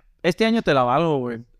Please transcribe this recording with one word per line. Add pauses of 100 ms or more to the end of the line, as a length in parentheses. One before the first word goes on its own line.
(240)
este
año
te
la
valgo,
güey. (200)